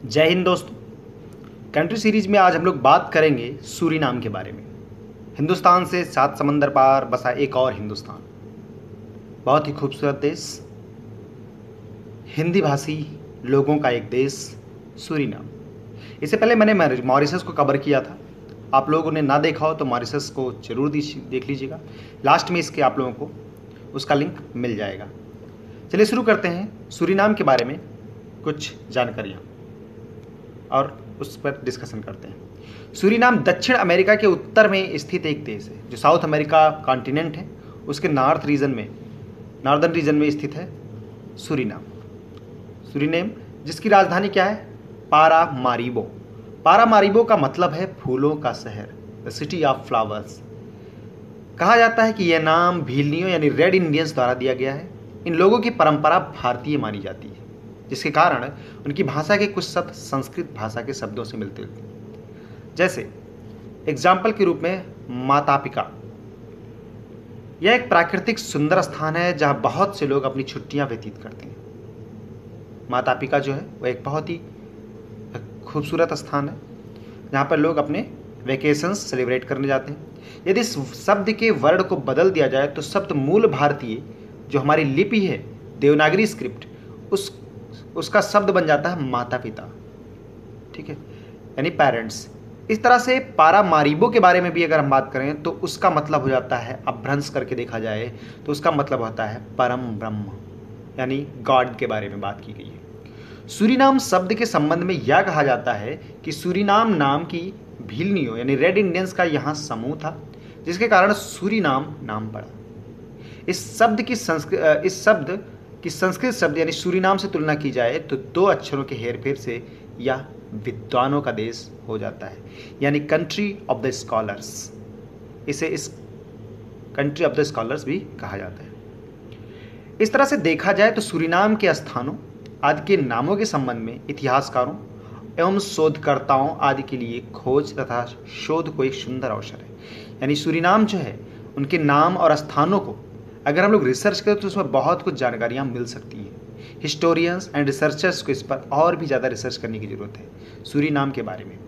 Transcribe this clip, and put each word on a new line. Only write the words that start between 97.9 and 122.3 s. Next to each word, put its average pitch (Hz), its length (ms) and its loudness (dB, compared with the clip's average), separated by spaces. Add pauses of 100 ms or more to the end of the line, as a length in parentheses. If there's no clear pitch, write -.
तो 147 60 -2
उसका 147 180 0
मतलब 139 320 0
होता 113 220 -4
है 110 160 -8 (180)
परम 123 400 0
ब्रह्म, 107 260 -6 (760)
यानी 135 280 -2 (160)
God 123 340 4
के 123 100 -4
बारे 107 220 -4
में 101 120 -10
बात 101 200 -6
की 107 120 -16
गई - 120 -16
है। - 160 -18 (680)
सूरीनाम 262 500 6
शब्द 185 360 0
के 233 120 -2
संबंध 165 360 2
में 185 120 0
यह 143 280 4
कहा 160 200 0
जाता 123 300 2
है 110 280 -6 (240)
कि 156 80 -8
सूरीनाम 202 600 2
नाम 147 320 2
की 180 300 -8 (280)
भीलनियों 120 560 -2
यानी 131 180 0
Red 180 220 4
Indians 185 340 0
का 180 120 0
यहाँ 147 300 0
समूह 123 420 -6
था, 156 260 -10 (420)
जिसके 185 240 -2
कारण 202 240 6
सूरीनाम 165 880 -2
नाम 107 260 -8
पड़ा। 107 180 -12 (1040)
इस - 300 -6
शब्द 220 240 4
की 240 140 -2
संस्कृ-, 160 420 -2
अ, 151 240 6
इस - 220 -2
शब्द 185 400 2 (380)
की 170 80 -6
संस्कृत 185 440 0
शब्द 151 240 2
यानी 160 140 2
सूरीनाम 185 440 2
से 196 120 -4
तुलना 151 260 0
की 147 160 -2
जाए 123 280 2
तो 151 180 -4
दो 170 280 0
अक्षरों 139 400 2
के 135 100 -8
हेरफेर 120 420 -4
से 120 260 -8 (380)
यह 131 240 -2 (300)
विद्वानों 120 680 0
का 123 100 -2
देश 110 380 -6 (180)
हो 110 100 -4
जाता 104 280 -8
है, 98 100 -16 (460)